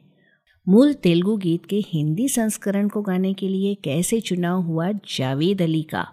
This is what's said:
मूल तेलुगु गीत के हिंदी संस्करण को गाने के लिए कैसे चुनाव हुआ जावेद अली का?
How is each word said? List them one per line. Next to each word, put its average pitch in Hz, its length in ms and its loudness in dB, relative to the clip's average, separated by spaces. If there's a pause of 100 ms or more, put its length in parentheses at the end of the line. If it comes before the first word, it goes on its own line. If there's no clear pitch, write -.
(680)
मूल 254 240 8
तेलुगु 180 440 2
गीत 170 300 -2
के 202 220 -2
हिंदी 160 400 0
संस्करण 208 600 -2
को 208 140 -4
गाने 190 320 0
के 190 140 -4
लिए 196 260 -2
कैसे 180 460 -2
चुनाव 180 420 -2
हुआ 165 300 -2
जावेद 165 680 -2
अली 160 200 0
का? 90 300 -6